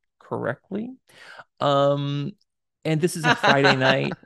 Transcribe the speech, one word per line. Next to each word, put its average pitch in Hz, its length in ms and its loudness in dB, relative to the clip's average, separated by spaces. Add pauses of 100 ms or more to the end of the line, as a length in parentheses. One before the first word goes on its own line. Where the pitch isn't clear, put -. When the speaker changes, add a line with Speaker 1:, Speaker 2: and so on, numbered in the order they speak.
(200)
Speaker 1:
correctly." 190 760 -8 (640)
Um, 143 720 0 (540)
and 160 160 0
this 175 160 0
is 170 100 -4
a 240 80 4
Friday 139 400 4
Speaker 2:
<laughs> 131 140 0
Speaker 1:
night, 139 360 -2